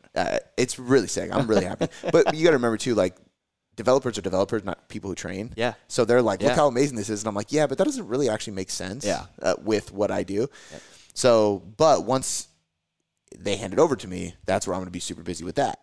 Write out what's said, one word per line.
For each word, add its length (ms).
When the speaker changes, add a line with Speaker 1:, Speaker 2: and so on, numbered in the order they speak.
Speaker 1:
Uh, 220
it's 240
really 280
sick. 260
I'm 140
really 180
happy. 220
Speaker 2:
<laughs> 120
Speaker 1:
But 240
you 100
gotta 120
remember, 200
too, 180
like, 220
developers 440
are 20
developers, 420
not 260
people 200
who 60
train. 420
Speaker 2:
Yeah. 160
Speaker 1:
So 180
they're 160
like, 220
"Look 80
Speaker 2:
Yeah. 40
Speaker 1:
how 120
amazing 300
this 120
is." 120
And 60
I'm 80
like, 160
"Yeah, 140
but 140
that 60
doesn't 220
really 220
actually 240
make 160
sense, 340
Speaker 2:
Yeah. 220
Speaker 1:
uh, 220
with 280
what 200
I 100
do." 260
Speaker 2:
Yep. 100
Speaker 1:
So, 480
but 280
once 440
they 200
hand 180
it 60
over 160
to 120
me, 280
that's 220
where 80
I'm 60
gonna 100
be 80
super 240
busy 200
with 120
that, 280